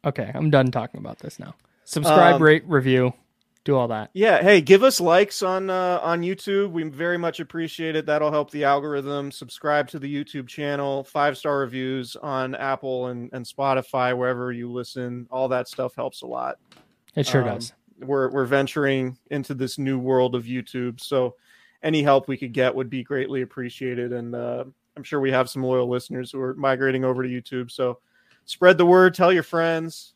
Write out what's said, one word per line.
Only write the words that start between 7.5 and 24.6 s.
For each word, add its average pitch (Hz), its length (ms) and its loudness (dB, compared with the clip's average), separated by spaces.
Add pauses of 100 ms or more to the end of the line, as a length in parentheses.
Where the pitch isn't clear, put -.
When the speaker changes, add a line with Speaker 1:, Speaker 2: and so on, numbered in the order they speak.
Speaker 2:
it. 151 100 -2
That'll 151 260 0
help 147 200 -2
the 147 140 -4
algorithm. 143 680 -2
Subscribe 147 580 -4
to 156 100 -12
the 139 140 -10
YouTube 143 340 -10
channel. 139 560 -4
Five-star 143 560 -2
reviews 131 560 -6
on 131 400 -6
Apple 131 520 -6
and, 120 260 -10
and 127 120 -10
Spotify, 131 680 -2
wherever 123 360 -4
you 120 200 -10
listen. 123 600 -10
All 131 180 -2
that 123 180 -2
stuff - 280 -8
helps 127 260 -10
a 123 60 -14
lot. 123 300 -8 (580)
Speaker 1:
It 147 100 0
sure 135 160 2
Speaker 2:
Um, 107 140 -2
Speaker 1:
does. 117 180 -12 (260)
Speaker 2:
we're, 131 320 -2
we're 135 140 0
venturing 135 720 0 (140)
into 143 240 -6
this 127 220 -6
new 135 220 -2
world 127 360 2
of 120 100 -4
YouTube, 123 560 -8
so 127 340 -2 (480)
any 156 200 0
help 139 260 4
we 135 80 -4
could 123 160 -10
get 127 220 2
would 131 140 -4
be 127 140 -8
greatly 139 380 -6
appreciated. 123 720 -8
And, 120 220 -8
uh, 120 280 -8 (320)